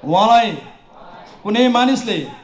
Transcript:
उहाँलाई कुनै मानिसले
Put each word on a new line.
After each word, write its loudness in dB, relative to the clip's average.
उहाँलाई 2
कुनै 0
मानिसले -2